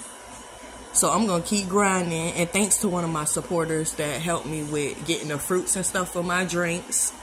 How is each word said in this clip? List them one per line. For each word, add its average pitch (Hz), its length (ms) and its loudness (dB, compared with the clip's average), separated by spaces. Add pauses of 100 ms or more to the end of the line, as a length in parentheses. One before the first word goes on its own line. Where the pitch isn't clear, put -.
(920)
So - 160 4
I'm 196 180 4
gonna 170 160 2
keep 202 240 0
grinding, 180 680 2
and 170 160 0
thanks 196 280 2
to 214 100 2
one 175 160 0
of 165 60 0
my 151 160 0
supporters 160 680 0
that 147 260 -2
helped 170 240 -2
me 151 180 -4
with 147 420 -2
getting 156 220 0
the 147 100 -2
fruits 180 380 0
and 185 100 -2
stuff 180 280 0
for 175 100 0
my 180 220 2
drinks 170 680 0 (120)